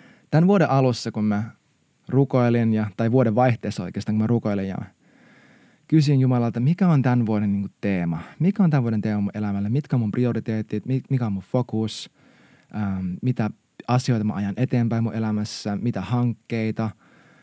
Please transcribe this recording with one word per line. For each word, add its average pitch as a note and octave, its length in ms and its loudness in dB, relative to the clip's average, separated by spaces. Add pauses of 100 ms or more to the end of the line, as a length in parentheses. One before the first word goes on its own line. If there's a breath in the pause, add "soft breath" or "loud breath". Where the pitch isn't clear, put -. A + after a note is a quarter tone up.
(300 loud breath)
tän D#3+ 160 4
vuoden F#3+ 240 4
alussa, C3 420 0
kun G#2+ 120 -2
mä G#2+ 260 0 (580)
rukoilin, A#2+ 680 2
ja, G#2+ 220 -2
tai A2+ 160 0
vuoden A#2+ 220 4
vaihteessa A2+ 480 0
oikeastaan, G2 320 -6
kun G#2+ 80 2
mä A2 40 0
rukoilin G#2 420 -2
ja F#2 80 -8 (1120 soft breath)
kysyin D3 320 4
Jumalalta, A#2+ 400 2
mikä F3 280 2
on D3 140 4
tän B2 240 2
vuoden G#2 260 0
niinku G2+ 160 -2 (120)
teema? F2 380 -2 (200 loud breath)
Mikä F#3+ 240 2
on E3+ 80 4
tän C#3+ 120 2
vuoden A2+ 180 0
teema G#2 200 -2
mun G2+ 140 -2
elämälle? G2+ 340 -2
Mitkä C#3 280 -2
on A#2+ 40 2
mun A2 100 -2
prioriteetit? A2 760 -2
Mi-, C3 240 -2
mikä B2 160 0
on G#2 60 -2
mun F#2+ 100 -6
fokus? A2 680 -4 (640 soft breath)
Ähm, F#2+ 300 -4 (160)
mitä B2 280 -2 (380)
asioita B2 360 0
mä G#2+ 100 -2
ajan G2+ 220 -4
eteenpäin A#2 480 0
mun A2 100 -4
elämässä? G#2+ 600 -4
Mitä A2 240 -4
hankkeita? A2 880 -4 (520 soft breath)